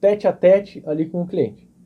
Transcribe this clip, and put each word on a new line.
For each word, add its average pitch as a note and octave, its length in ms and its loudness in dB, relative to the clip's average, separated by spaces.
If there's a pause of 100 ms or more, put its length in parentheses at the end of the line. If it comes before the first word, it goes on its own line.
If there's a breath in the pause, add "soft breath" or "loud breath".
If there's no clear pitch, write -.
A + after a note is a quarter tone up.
tete-a-tete G3 840 2
ali D#3 200 -4
com F3 160 -6
o F3 60 -6
cliente. C3 420 -6 (160)